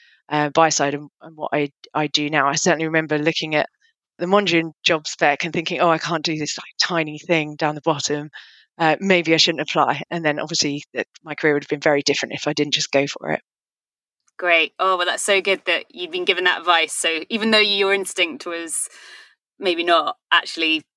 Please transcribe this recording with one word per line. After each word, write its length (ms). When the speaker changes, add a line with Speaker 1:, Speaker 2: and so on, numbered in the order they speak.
Speaker 1:
uh, 220
buy 200
side 260
and, 140
and 160
what 160
I, 160
I 140
do 220
now. 180
I 80
certainly 300
remember 320
looking 380
at 140
the 80
Mondrian 460
job 240
spec 380
and 80
thinking, 260
"Oh, 100
I 100
can't 260
do 100
this, 220
like, 240
tiny 380
thing 360
down 200
the 60
bottom. 500
Uh, 220
maybe 340
I 40
shouldn't 240
apply." 480
And 160
then 140
obviously 440
that 120
my 120
career 180
would 100
have 60
been 100
very 220
different 320
if 140
I 60
didn't 200
just 180
go 140
for 260
it. 100
Speaker 2:
Great. 420
Oh, 180
well, 80
that's 180
so 160
good 260
that 260
you've 200
been 140
given 200
that 140
advice. 340
So 360
even 220
though 80
your 340
instinct 540
was 420
maybe 240
not, 340
actually, 480